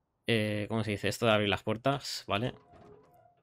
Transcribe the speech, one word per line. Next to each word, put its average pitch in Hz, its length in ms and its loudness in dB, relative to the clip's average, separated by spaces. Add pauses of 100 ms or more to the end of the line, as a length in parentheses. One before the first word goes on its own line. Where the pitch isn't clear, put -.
(280)
Eh, 107 420 0
¿cómo 110 140 -2
se 107 80 -2
dice? 101 160 -2
Esto - 180 -2
de 113 60 6
abrir 104 180 4
las 92 140 0
puertas, 135 640 -2
¿vale? 104 260 -2 (880)